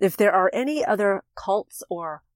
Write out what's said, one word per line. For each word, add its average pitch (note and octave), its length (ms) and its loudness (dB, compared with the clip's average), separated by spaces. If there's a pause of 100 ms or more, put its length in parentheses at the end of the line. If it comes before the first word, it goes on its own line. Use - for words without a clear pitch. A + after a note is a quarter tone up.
if F#3+ 160 2
there G3+ 160 4
are F#3 220 4
any C#4 280 -2
other G3+ 420 0 (120)
cults - 540 -4
or E3 320 -8 (140)